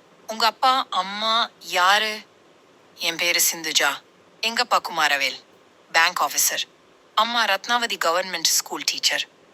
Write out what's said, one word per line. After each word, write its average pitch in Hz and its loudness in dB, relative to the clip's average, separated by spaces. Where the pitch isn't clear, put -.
உங்க 220 -2
அப்பா, 262 2
அம்மா 214 -2
யாரு?" 202 2
"என் 165 -4
பேரு 175 0
சிந்துஜா. 156 0
எங்கப்பா 226 0
குமாரவேல், 143 0
பேங்க் 170 2
ஆபீசர். 156 0
அம்மா 226 2
ரத்னாவதி 214 0
கவர்மெண்ட் 175 0
ஸ்கூல் - -2
டீச்சர்." - -2